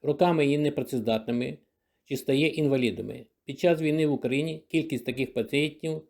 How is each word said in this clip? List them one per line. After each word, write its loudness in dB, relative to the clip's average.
роками 4
є 2
непрацездатними -2
чи -6
стає 2
інвалідами. 0
Під -10
час 4
війни 2
в 2
Україні -2
кількість -2
таких -4
пацієнтів -2